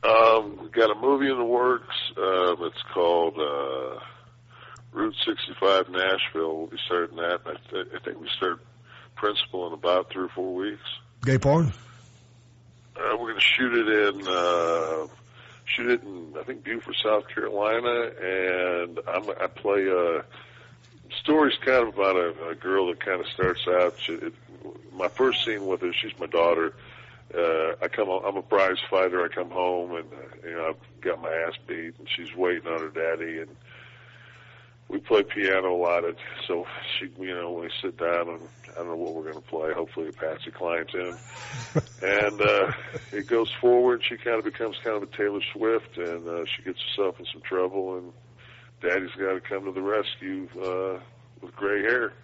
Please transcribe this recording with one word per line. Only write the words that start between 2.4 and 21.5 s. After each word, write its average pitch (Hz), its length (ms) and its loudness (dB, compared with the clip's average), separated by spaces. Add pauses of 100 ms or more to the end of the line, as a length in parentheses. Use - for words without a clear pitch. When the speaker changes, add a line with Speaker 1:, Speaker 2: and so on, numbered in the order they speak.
Speaker 1:
it's 85 220 -6 (100)
called, 85 460 4
uh, 69 600 -4 (920)
Route 107 220 -2 (120)
sixty-five 95 640 2
Nashville. 90 680 0
We'll 80 120 -6
be - 80 -14 (100)
starting 85 300 -2
that. 85 280 -2
I, 82 100 -8 (140)
th-, 92 280 -6
I - 80 -12
think - 160 -8
we - 160 -12
start 90 240 -2 (560)
principal 98 500 -2
in 82 60 -6
about 87 400 2
three 92 140 -4
or - 20 -8
four 92 260 -4
weeks. 104 300 -6 (400)
Speaker 2:
Gay 131 120 4
porn? 139 360 4 (1200)
Speaker 1:
Uh, 110 220 0
we're 117 120 -6
gonna 101 100 -4
shoot 120 340 4
it 107 400 6
in, 98 140 -6
uh, 82 800 2 (580)
shoot 120 260 -2
it 120 140 2
in, 90 340 -14
I 76 60 -8
think, 127 180 -10
Beaufort, 107 320 -8 (100)
South 107 220 4
Carolina, 113 880 0 (100)
and 90 840 0
I'm, 95 220 -2
I 92 180 -4
play 98 400 0
a 87 360 2 (1000)
story's 151 420 4